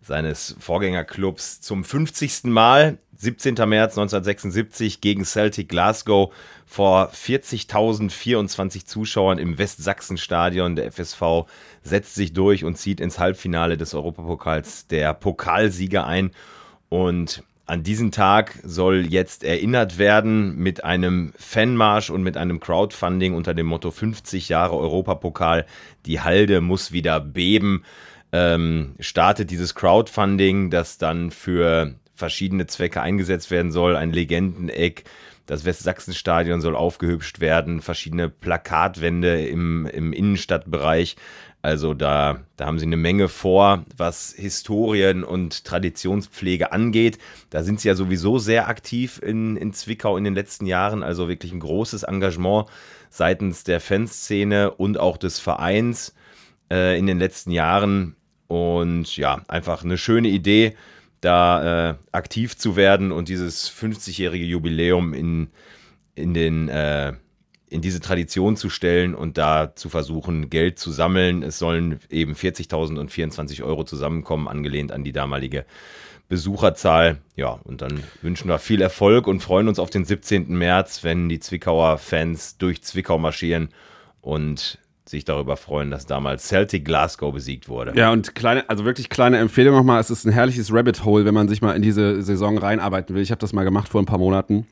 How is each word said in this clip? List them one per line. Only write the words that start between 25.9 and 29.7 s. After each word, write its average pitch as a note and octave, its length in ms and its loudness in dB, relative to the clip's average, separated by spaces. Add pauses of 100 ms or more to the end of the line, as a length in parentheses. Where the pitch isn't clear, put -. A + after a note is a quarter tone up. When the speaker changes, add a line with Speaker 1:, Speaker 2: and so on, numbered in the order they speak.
Speaker 1:
die D#2 140 -4
Halde G2 400 4
muss F2+ 300 -2
wieder E2 300 0
beben. F#2 640 2 (480)
Ähm, E2 680 2
startet F#2 520 2
dieses F2 260 -6